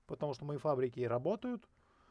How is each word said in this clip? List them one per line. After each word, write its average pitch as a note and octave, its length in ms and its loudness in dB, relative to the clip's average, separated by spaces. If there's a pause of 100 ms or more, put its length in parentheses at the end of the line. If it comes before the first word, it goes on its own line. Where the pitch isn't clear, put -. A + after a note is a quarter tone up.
потому C#3+ 280 -2
что B2 100 -10
мои D3 140 -2
фабрики B2+ 420 2
работают, D#3+ 680 0 (440)